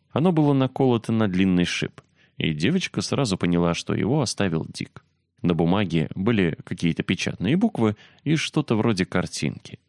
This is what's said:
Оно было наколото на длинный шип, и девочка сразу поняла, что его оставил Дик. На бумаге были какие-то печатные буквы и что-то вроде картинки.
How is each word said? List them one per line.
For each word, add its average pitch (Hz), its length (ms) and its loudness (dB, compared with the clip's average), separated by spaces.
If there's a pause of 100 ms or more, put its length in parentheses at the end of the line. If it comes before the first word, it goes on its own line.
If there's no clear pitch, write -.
(120)
Оно 175 200 2
было 151 220 4
наколото 131 580 2
на 110 160 2
длинный 92 380 4
шип, - 360 -6 (360)
и 80 160 0
девочка 123 480 -2
сразу 110 360 -2
поняла, 87 360 2
что - 200 -6
его 98 280 0
оставил 90 460 -2
Дик. - 360 -14 (380)
На 87 120 2
бумаге 82 640 2
были 95 480 0
какие-то 85 400 -2
печатные 98 520 -2
буквы 120 400 0 (280)
и 156 120 0
что-то 147 400 -2
вроде 104 300 2
картинки. - 840 -6